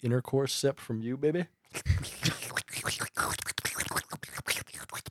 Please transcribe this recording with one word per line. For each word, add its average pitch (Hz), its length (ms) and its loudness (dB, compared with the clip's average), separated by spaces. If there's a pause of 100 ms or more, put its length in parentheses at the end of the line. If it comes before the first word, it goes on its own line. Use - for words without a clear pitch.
intercourse 127 500 4
sip 139 260 2
from 110 220 -4
you, 123 160 -2
baby?" 156 300 4 (260)
<laughs> - 100 -6 (3250)